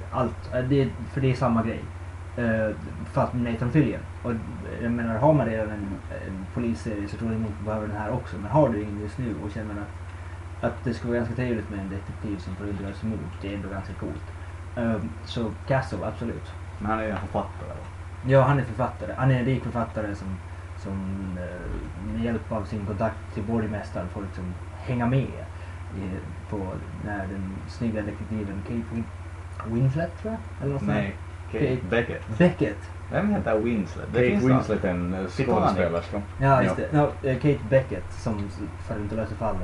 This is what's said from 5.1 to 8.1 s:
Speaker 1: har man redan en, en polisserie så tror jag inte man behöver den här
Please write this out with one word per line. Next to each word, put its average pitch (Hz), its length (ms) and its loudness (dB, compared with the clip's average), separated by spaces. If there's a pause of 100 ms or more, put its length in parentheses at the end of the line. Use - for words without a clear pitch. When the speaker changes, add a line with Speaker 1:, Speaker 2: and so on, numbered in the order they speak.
Speaker 1:
har 147 140 8
man 135 140 6
redan 110 240 0
en, 101 180 -4 (380)
en 95 280 -6
polisserie 110 540 -2
så 101 80 -6
tror 113 160 0
jag 110 80 0
inte 110 120 -2
man 92 120 -6
behöver 107 240 -2
den 101 80 -4
här 107 140 -2